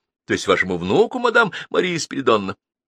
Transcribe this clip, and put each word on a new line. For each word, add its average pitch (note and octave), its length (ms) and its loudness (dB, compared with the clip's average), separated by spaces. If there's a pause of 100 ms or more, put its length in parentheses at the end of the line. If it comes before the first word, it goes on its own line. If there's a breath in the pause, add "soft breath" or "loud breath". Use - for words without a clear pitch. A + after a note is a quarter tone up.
(260)
то A2 80 -4
есть - 140 -4
вашему F#2 300 0
внуку, C#3+ 400 2
мадам A#3 360 2 (160 loud breath)
Мария F3+ 280 0
Спиридоновна, A2+ 600 0 (300)